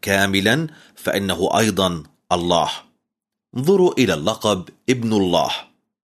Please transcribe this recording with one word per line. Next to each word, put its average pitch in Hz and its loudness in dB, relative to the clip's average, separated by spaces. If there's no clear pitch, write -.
كاملاً 98 0
فإنه 95 -2
أيضاً 92 0
الله. 87 0
انظروا 180 2
إلى 107 2
اللقب 92 -2
ابن 117 0
الله. 85 2